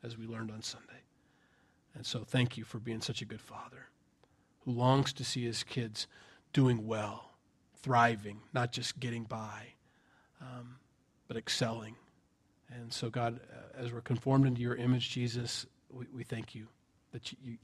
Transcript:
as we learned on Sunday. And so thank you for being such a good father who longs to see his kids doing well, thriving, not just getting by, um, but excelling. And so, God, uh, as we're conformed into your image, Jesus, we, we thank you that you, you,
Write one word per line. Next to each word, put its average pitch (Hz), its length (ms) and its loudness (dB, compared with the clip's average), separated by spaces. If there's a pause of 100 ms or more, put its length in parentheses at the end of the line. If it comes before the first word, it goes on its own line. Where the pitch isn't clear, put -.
as 117 140 -10
we 113 100 -10
learned 113 240 -6
on 110 120 -10
Sunday. - 400 -12 (920)
And 117 120 -12
so 110 180 -4
thank 123 320 4
you 113 80 -8
for - 140 -8
being 113 220 -4
such - 200 -4
a - 40 -6
good 104 160 -10
father - 480 -16 (720)
who 127 120 -2
longs 131 420 6
to 127 100 -8
see 123 200 -2
his 117 200 -2
kids 113 420 -4 (460)
doing 123 340 6
well, 107 460 -4 (440)
thriving, 113 680 4 (100)
not 120 200 2
just - 280 -4
getting 117 240 -4
by, 110 500 -10 (680)
um, 123 380 -14 (500)
but 117 80 -6
excelling. 113 600 -2 (760)
And 120 220 -12
so, 117 180 -2
God, 117 300 0 (120)
uh, - 240 -18
as 120 160 -6
we're 120 80 -8
conformed 135 460 6
into 120 140 2
your 120 160 0
image, 120 340 4
Jesus, 120 560 -2 (240)
we, 127 220 -12
we 117 120 -8
thank 113 300 -8
you 110 140 -12 (440)
that - 200 -10
you, - 100 -14
you, 117 220 -10